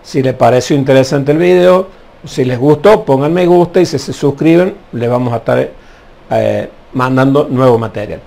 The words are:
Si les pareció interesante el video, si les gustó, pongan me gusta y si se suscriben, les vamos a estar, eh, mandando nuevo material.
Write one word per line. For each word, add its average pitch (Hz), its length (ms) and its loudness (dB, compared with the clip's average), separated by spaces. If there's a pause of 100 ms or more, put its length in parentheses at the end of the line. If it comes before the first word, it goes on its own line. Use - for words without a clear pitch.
Si - 220 -4
les 131 120 0
pareció 123 420 0
interesante 139 560 0
el 156 60 0
video, 180 500 2 (360)
si - 200 -4
les 127 120 -4
gustó, 147 480 2
pongan 143 280 0
me 180 140 0
gusta 175 340 2
y 170 60 2
si 147 120 -6
se - 140 -10
suscriben, 165 640 0 (160)
les 120 180 -4
vamos 123 220 -2
a 117 60 -4
estar, 127 320 -2 (600)
eh, 107 400 -2 (220)
mandando 131 580 0
nuevo 127 280 2
material. 104 480 -8